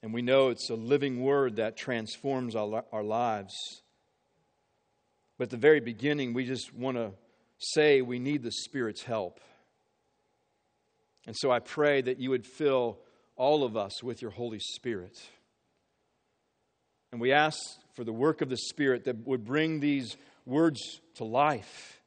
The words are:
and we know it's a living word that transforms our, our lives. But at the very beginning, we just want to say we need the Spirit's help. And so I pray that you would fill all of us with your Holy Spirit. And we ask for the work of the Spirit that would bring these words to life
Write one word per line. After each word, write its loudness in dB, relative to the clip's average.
and -8
we -4
know 4
it's -6
a -2
living 0
word 2
that -2
transforms -4
our, -2
our -4
lives. -4
But -2
at -6
the -6
very 8
beginning, -2
we 0
just -6
want -4
to -4
say 6
we -4
need -2
the -6
Spirit's -6
help. -6
And -12
so 0
I 4
pray 2
that -2
you -4
would 0
fill 0
all 4
of -2
us -4
with -8
your -8
Holy -8
Spirit. -8
And -8
we 2
ask 4
for -10
the -4
work 2
of -2
the -2
Spirit 0
that -4
would -2
bring 0
these 0
words 0
to -8
life 0